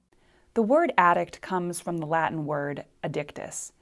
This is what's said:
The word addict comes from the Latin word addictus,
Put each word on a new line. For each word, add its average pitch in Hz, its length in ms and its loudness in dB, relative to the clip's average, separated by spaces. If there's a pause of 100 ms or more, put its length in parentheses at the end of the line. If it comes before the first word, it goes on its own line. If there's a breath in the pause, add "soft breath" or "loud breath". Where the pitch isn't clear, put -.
(560 soft breath)
The 233 80 4
word 285 340 4
addict 175 440 4
comes 175 380 -4
from 175 200 -4
the 156 80 -6
Latin 160 400 0
word 143 380 -4 (180)
addictus, - 680 -8 (100)